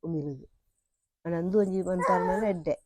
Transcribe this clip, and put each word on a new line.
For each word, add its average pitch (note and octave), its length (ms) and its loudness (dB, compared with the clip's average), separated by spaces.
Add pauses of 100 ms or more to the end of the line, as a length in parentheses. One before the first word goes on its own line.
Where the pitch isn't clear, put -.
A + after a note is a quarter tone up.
ಉಮಿಲ್‌ಗ್. D3 420 -4 (800)
ಆಂಡ E3+ 100 -2
ಅಂದು F#3 240 2
ಒಂಜಿ F#3+ 240 2
ಪನ್ಪರ್ನಲ F#3 600 2
ಎಡ್ಡೆ. - 300 -2 (120)